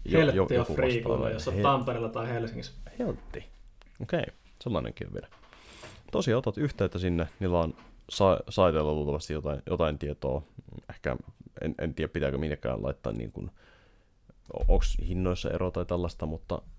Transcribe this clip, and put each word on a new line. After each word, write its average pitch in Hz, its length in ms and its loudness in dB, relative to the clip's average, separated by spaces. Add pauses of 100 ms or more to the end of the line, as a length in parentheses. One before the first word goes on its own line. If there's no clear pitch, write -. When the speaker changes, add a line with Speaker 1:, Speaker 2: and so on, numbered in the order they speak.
Speaker 1:
jo-, - 140 6
Speaker 2:
Heltti 147 180 4
Speaker 1:
jo-, 95 60 4
Speaker 2:
on 123 120 2
Speaker 1:
joku 120 200 2
Speaker 2:
friikuilla, 123 440 2
Speaker 1:
vastaava. 127 140 0
Speaker 2:
jos 113 140 -4
on 131 60 -2
Speaker 1:
Hel-, 101 100 2
Speaker 2:
Tampereella 120 460 2
tai 117 200 -4
Helsingissä. 117 440 -6 (260)
Speaker 1:
Heltti. - 460 -6 (560)
Okei, 151 240 -2 (380)
sellainenkin 69 440 -4
on 50 60 -12
vielä. 50 140 -8 (840)
Tosiaan 127 280 2
otat 113 180 -2
yhteyttä 104 420 0
sinne, 87 280 2 (120)
niillä 87 200 4
on 82 140 2 (360)
sa-, 95 300 6 (100)
saiteella 78 440 4
luultavasti 73 400 -2
jotain, 73 360 -4
jotain 80 300 0
tietoa. 69 420 -2 (480)
Ehkä, - 260 -4 (460)
en, - 180 -4
en 80 140 -4
tiedä, 78 200 -2
pitääkö 71 240 0
minnekään 67 460 -2
laittaa 58 300 -4
niin 55 180 -6
kuin, - 200 -10 (1000)
o-, - 140 0
onks - 300 6 (100)
hinnoissa 90 420 0
eroa 90 220 0
tai 90 140 -2
tällaista, 87 400 -2
mutta 80 360 -6 (180)